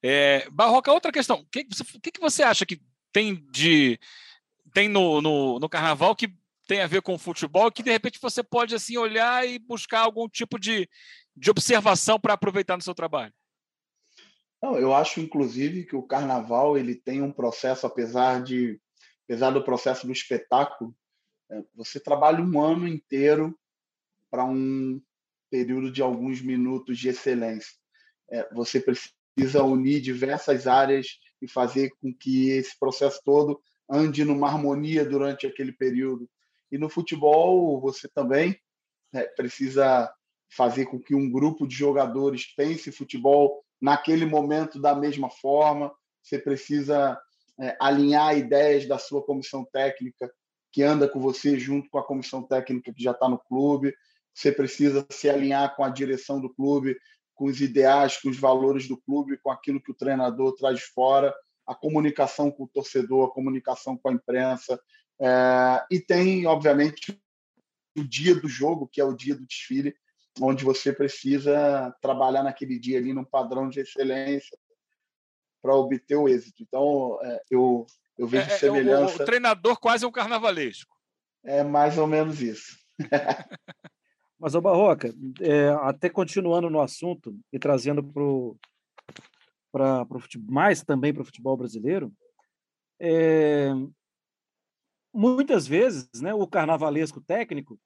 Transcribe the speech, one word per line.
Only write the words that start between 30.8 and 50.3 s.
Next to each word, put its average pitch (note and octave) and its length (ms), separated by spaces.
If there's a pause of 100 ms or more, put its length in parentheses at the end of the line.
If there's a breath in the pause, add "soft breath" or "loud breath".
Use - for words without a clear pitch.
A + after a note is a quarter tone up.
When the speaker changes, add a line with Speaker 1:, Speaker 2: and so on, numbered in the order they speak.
Speaker 2:
e C3 60
fazer C3 420 (100)
com C3 140
que C3 380
esse C3 260
processo C#3 480
todo D3 340 (300)
ande D3 340
numa C#3+ 240
harmonia D3 560
durante C#3 440
aquele C3 240
período. B2+ 580 (420)
E C#3 60
no D#3 100
futebol, D#3+ 960
você C3+ 260
também, D3 480 (560)
né, C3 120
precisa C3 920 (420)
fazer B2+ 300
com B2+ 140
que C#3 160
um C#3 160
grupo D3 360
de B2+ 80
jogadores C3+ 720 (100)
pense D3+ 360
futebol C#3+ 760 (160)
naquele D#3 460
momento D3+ 520
da C#3+ 140
mesma C#3 340
forma. C#3+ 640 (300)
Você - 160
precisa, C#3 840 (400)
é, C3 220
alinhar C#3+ 560
ideias C#3+ 500
da C3+ 120
sua C#3+ 260
comissão C3+ 480
técnica, C3 580 (400)